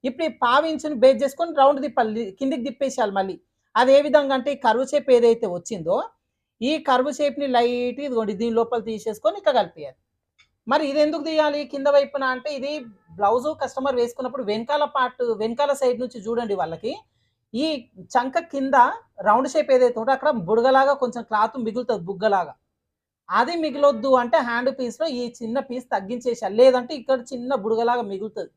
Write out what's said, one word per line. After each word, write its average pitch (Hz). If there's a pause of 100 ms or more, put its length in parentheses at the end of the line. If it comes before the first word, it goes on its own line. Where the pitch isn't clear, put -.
ఇప్పుడు 262
ఈ - (140)
పావించుని 302
బేస్ 262
చేసుకొని 330
రౌండ్ 277
తిప్పాలి, 233 (160)
కిందికి 269
తిప్పేసేయాలి. 254
మళ్ళీ 190 (400)
అది 254
ఏ -
విధంగా 285
అంటే 262
ఈ 277
కర్వ్ 240
షేప్ 285
ఏదైతే 233
వచ్చిందో 175 (640)
ఈ 262 (160)
కర్వ్ 262
షేప్ని 285
లైట్ 247
ఇదిగోండి 226
దీని 233
లోపల 226
తీసేసుకొని 226
ఇక్కడ 294
కలిపేయాలి. 156 (680)
మరి 302
ఇది 285
ఎందుకు 302
తీయాలి 302 (120)
కింద 277
వైపున 277 (100)
అంటే 254
ఇది 277 (460)
బ్లౌజ్ 226 (140)
కస్టమర్ 269
వేసుకున్నప్పుడు 247
వెనకాల 285 (100)
పార్ట్, 247 (180)
వెనకాల 262
సైడ్ 247
నుంచి 247
చూడండి 226
వాళ్ళకి 165 (600)
ఈ 277 (460)
చంక 262 (140)
కింద 269 (520)
రౌండ్ 254
షేప్ 294
ఏదైతే 247
ఉందో 262
అక్కడ 294 (160)
బుడగలాగా 269 (100)
కొంచెం 240
క్లాత్ 220 (100)
మిగులుతుంది 220
బుగ్గలాగా, 190 (760)
అది 240 (100)
మిగలొద్దు 285 (120)
అంటే 240 (100)
హ్యాండ్ 247
పీస్లో 254 (140)
ఈ - (160)
చిన్న 233
పీస్ 254
తగ్గించేసేయాలి, 214
లేదంటే 254
ఇక్కడ 262 (120)
చిన్న 254
బుడగలాగా 226
మిగులుతుంది. 196